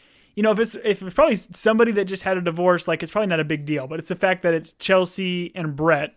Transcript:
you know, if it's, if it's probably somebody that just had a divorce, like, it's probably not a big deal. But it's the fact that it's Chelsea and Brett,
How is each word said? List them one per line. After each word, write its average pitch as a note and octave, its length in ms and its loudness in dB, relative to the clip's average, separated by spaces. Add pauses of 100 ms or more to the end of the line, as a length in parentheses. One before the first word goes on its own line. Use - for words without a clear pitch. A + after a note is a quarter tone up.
(340)
you G#3 100 -4
know, A3 80 4
if G3+ 80 2
it's, A3 160 -2 (100)
if G3+ 160 -2
it's F#3 120 -10
probably C#4+ 220 4
somebody A3+ 560 2
that G3+ 140 0
just F#3 180 -8
had F#3+ 140 0
a F#3 40 -4
divorce, F3 460 0
like, E3 160 -2
it's E3 80 -8
probably G#3 160 0
not E3+ 140 0
a - 20 0
big D3+ 220 -4
deal. D3 200 -4
But D#3 140 -10
it's D#3 80 -10
the F#3 80 -4
fact F#3 280 0
that E3+ 100 2
it's E3 260 -4
Chelsea F3+ 760 0
and D#3 220 -6
Brett, D3+ 420 2